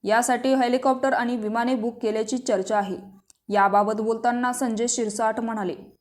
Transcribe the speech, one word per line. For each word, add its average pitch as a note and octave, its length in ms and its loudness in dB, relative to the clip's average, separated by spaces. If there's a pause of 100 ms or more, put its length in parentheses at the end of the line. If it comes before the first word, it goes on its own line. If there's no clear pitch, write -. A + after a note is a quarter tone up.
यासाठी B3 520 2
हेलिकॉप्टर B3+ 580 2
आणि A#3+ 240 0
विमाने A3+ 380 -2
बुक A#3 280 -4
केल्याची A3 360 -2
चर्चा G#3 400 0
आहे." F#3+ 180 -2 (520)
याबाबत G3+ 520 4
बोलताना A#3+ 520 0
संजय A#3 340 -2
शिरसाट A3 540 -2
म्हणाले G#3+ 340 -4 (260)